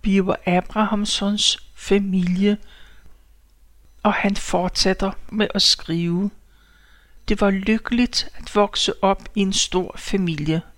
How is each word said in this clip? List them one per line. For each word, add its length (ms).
Birger 340
Abrahamssons 1120
familie, 840
og 120
han 220
fortsætter 760
med 260
at 80
skrive: 680
"Det 120
var 100
lykkeligt 800
at 160
vokse 500
op 300
i 60
en 120
stor 460
familie. 640